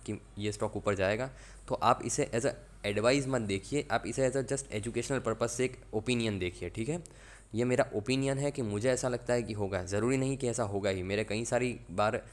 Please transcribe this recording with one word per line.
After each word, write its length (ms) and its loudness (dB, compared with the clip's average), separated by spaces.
कि 140 -6
ये 140 -2
स्टॉक 240 -2
ऊपर 180 2
जाएगा, 360 2
तो 60 0
आप 300 6
इसे 300 0
as 120 2
a 40 2
एडवाइस 440 4
मत 120 2
देखिए, 500 -2
आप 160 2
इसे 240 2
as 60 0
a 120 0
just 240 -4
एजुकेशनल 460 -2
पर्पस 340 0
से 120 0
एक 140 -2
ओपिनियन 440 2
देखिए, 320 -4
ठीक 180 -4
है। 140 -4
ये 100 2
मेरा 300 2
ओपिनियन 440 0
है 120 0
कि 120 -2
मुझे 280 0
ऐसा 180 2
लगता 260 0
है 80 2
कि 100 -4
होगा, 320 -2
ज़रूरी 320 2
नहीं 200 0
कि 120 0
ऐसा 140 0
होगा 280 0
ही। 120 0
मेरे 220 0
कई 200 -2
सारी 360 0
बार, 320 2